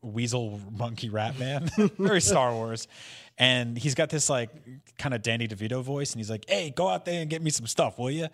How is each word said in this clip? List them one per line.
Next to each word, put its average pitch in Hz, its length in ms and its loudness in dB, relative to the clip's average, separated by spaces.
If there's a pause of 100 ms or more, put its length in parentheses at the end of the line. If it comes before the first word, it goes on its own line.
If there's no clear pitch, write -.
weasel 113 580 -2 (120)
monkey 117 380 -6
rat 107 300 -2
man. 143 340 -2
<laughs> - 40 -4 (200)
Very 190 240 4
Star 139 320 4
Wars. 113 340 -4 (500)
And 123 400 4
he's 131 180 0
got 156 140 4
this, 151 200 0
like, 123 200 2 (480)
kinda 131 220 -2
Danny 117 280 0
DeVito 110 360 -4
voice, 139 300 -4
and 117 80 -8
he's 104 80 -6
like, 110 180 -6
Hey, 180 220 0
go 165 180 0
out 185 160 0
there 175 180 -4
and 160 80 -4
get 160 120 -4
me 160 80 0
some 120 180 -2
stuff, 127 320 0
will 123 100 -2
ya? 156 240 -4